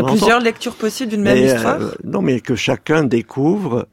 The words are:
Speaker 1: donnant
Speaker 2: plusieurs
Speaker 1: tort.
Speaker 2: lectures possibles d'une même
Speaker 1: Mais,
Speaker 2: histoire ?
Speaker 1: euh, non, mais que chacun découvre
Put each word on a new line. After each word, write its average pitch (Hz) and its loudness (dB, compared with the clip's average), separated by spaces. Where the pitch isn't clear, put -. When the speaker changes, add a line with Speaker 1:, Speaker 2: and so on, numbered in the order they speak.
Speaker 1:
donnant 127 0
Speaker 2:
plusieurs 220 4
Speaker 1:
tort. - -4
Speaker 2:
lectures 226 -4
possibles 220 -4
d'une 214 -2
même - 4
Speaker 1:
Mais, 131 4
Speaker 2:
histoire ? 113 -2
Speaker 1:
euh, 110 -6
non, - -4
mais 127 0
que 123 -2
chacun 151 0
découvre 131 0